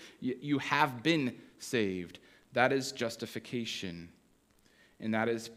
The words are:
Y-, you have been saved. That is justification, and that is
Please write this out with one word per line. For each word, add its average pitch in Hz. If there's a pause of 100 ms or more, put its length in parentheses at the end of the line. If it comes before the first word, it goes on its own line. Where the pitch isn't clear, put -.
(200)
Y-, 127
you 143
have 143
been 151 (200)
saved. 95 (340)
That 123
is 135
justification, 110 (880)
and 110
that 110
is 113